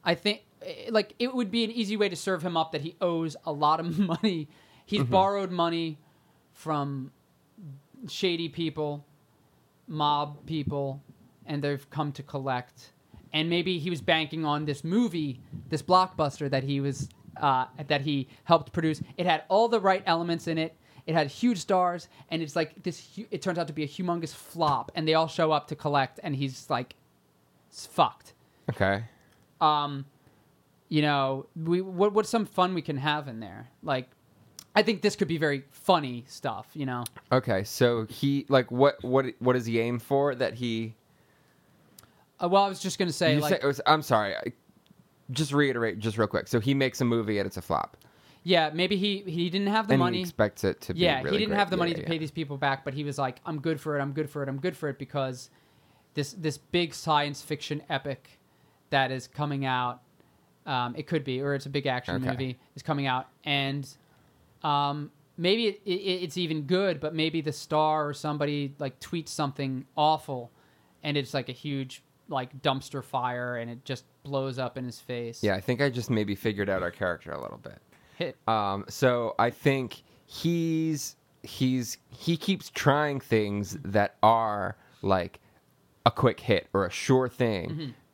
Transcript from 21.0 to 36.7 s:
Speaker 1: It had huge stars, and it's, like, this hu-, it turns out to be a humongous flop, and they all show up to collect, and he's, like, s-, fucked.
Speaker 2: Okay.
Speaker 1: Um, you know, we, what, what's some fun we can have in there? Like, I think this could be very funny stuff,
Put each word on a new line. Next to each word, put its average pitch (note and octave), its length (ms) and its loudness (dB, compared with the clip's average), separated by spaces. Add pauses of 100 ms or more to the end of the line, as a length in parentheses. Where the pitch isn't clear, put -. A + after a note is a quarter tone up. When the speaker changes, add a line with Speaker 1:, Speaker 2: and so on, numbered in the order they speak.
Speaker 1:
It D#3+ 80 -2
had D3+ 140 4
huge A#3 300 0
stars, F3+ 500 0 (220)
and E3 120 -2
it's, D3+ 140 -6
like, E3 260 -2
this - 320 -8
hu-, G#3+ 160 -12
it - 100 -4
turns F3+ 180 -2
out D#3+ 100 -2
to D#3 40 -10
be D3+ 120 -4
a C#3 40 -6
humongous E3+ 460 -4
flop, D3 600 0
and D#3 120 -2
they D#3 80 4
all D#3+ 140 4
show D#3+ 240 2
up D3 160 0
to C#3+ 80 -8
collect, C#3+ 460 0
and D3+ 120 -2
he's, C3+ 340 -6
like, B2+ 280 -4 (720)
s-, - 160 -16
fucked. - 480 0 (360)
Speaker 2:
Okay. G2 340 2 (560)
Speaker 1:
Um, D3 440 2 (840)
you D3+ 140 4
know, C3+ 520 2
we, E3+ 260 0
what, F#3+ 320 2
what's G#3 160 2
some A3 160 2
fun F#3 300 2
we E3 80 -2
can D3 140 -4
have D3 320 -2
in A2+ 120 -10
there? G#2+ 300 -14 (120)
Like, C3 280 -2 (640)
I G#3+ 80 6
think G#3 180 2
this G3+ 160 2
could F3 120 0
be E3 100 -2
very C#3+ 320 0
funny C3 560 0
stuff, - 480 -8